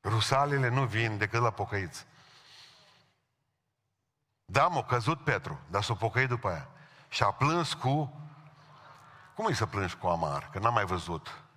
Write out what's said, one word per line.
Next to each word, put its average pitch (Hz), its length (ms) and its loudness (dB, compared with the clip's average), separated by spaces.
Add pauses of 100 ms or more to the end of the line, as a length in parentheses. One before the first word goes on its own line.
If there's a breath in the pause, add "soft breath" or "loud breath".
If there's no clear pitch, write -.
Rusalile 135 640 2
nu 135 140 2
vin 110 340 0
decât 107 240 0
la 117 100 2
pocăiți. 98 540 -6 (2500 loud breath)
Da, 139 220 4
m-a 160 160 2
căzut 127 400 0
Petru, 90 360 -2 (100)
dar 101 140 0
s-a 117 100 -2
pocăit 120 340 0
după 117 200 -2
aia. 82 200 -4 (420 loud breath)
Și - 140 0
a 101 80 6
plâns 156 420 0
cu... 139 400 0 (1200 loud breath)
Cum 113 140 -2
e - 40 2
să 107 120 2
plângi 98 300 -4
cu - 120 -4
amar? 80 420 0
Că 95 100 -8
n-am 117 140 2
mai 104 120 4
văzut 85 580 -6 (140)